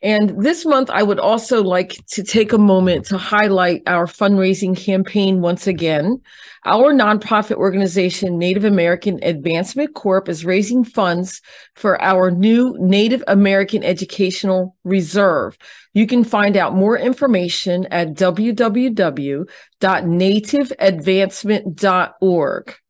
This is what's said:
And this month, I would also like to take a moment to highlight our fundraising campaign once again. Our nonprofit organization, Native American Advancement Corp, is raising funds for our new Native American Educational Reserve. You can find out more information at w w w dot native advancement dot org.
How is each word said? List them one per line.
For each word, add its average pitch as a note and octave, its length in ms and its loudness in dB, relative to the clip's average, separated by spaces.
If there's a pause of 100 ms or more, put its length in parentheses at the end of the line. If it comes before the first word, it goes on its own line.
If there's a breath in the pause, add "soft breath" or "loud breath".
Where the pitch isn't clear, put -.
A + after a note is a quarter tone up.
And G#3 400 0
this E4 200 0
month, C4+ 280 2
I G3+ 100 0
would G3+ 180 0
also A3 440 0
like F3+ 340 -2 (140)
to G3+ 120 -6
take A3 300 0
a A3+ 60 4
moment F#3 480 4
to G3 100 -4
highlight F#3 720 0
our F3 180 0
fundraising F#3+ 720 0
campaign F#3+ 640 0
once F3 240 -2
again. E3 560 -2 (440 loud breath)
Our B3+ 280 4
nonprofit G#3+ 640 0
organization, F#3 840 -2
Native F#3 260 0
American F3+ 600 0
Advancement E3+ 720 -4
Corp, F#3+ 340 -2
is D#3+ 160 -8
raising G#3 380 0
funds F#3 580 -2 (340 loud breath)
for G3 260 0
our F#3 280 2
new A3+ 500 2
Native G#3 480 2
American G3 560 2
Educational F#3 1000 -2
Reserve. F3 720 0 (360 loud breath)
You G#3+ 120 4
can A#3+ 180 2
find G#3 320 0
out F3 200 0
more G3+ 220 2
information F#3+ 920 -2
at E3 260 -4
w F#3+ 400 0
w A#3 380 0
w D3 540 -4 (340 loud breath)
dot F#3+ 260 0
native G3+ 720 0
advancement F#3+ 1000 -2
dot F#3 460 0
org. E3 540 -2 (140)